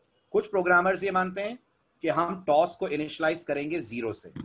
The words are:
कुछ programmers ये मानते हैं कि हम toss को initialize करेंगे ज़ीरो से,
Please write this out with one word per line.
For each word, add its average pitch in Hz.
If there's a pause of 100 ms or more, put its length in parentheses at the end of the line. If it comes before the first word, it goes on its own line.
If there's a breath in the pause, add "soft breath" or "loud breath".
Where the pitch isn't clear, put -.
(320)
कुछ 214
programmers 180
ये 196
मानते 185
हैं 220 (440)
कि 165
हम 170
toss 156
को 156
initialize 151
करेंगे 151
ज़ीरो 113
से, 87 (120)